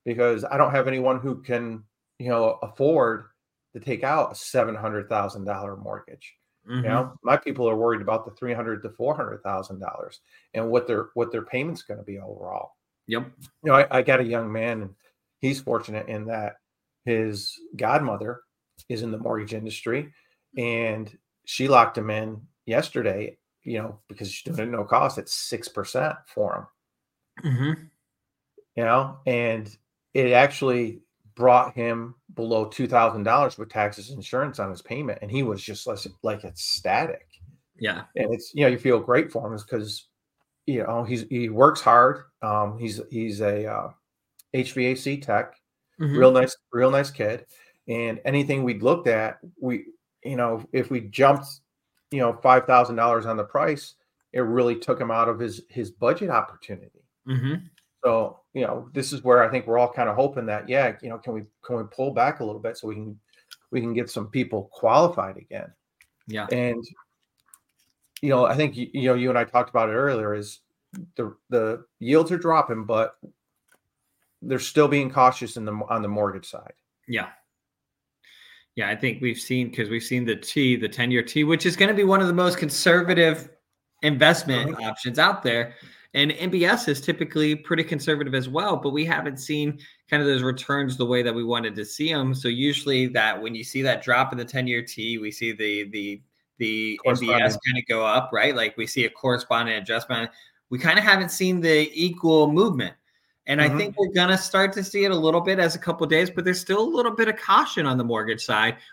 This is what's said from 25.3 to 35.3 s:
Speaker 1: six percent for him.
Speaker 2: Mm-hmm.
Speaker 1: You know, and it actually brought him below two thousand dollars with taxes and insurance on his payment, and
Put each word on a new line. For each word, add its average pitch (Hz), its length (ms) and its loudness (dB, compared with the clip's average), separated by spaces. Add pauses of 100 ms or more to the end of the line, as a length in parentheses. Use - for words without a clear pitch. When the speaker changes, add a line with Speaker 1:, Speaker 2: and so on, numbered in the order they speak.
Speaker 1:
six - 360 -8
percent 131 480 -4 (120)
for - 420 -6 (760)
him. 147 100 0
Speaker 2:
Mm-hmm. 151 300 -2 (920)
Speaker 1:
You 117 80 -2
know, 127 420 2
and 113 480 -2 (380)
it 127 200 2
actually 123 680 4 (340)
brought 123 400 6
him 117 400 -6 (200)
below 113 320 0
two 123 200 -6
thousand 113 360 2
dollars 127 340 2
with 107 140 -14
taxes 107 400 -4
and 139 80 -14
insurance 127 400 -6
on 98 120 -6
his 87 120 -14
payment, 123 400 -10
and 101 80 -12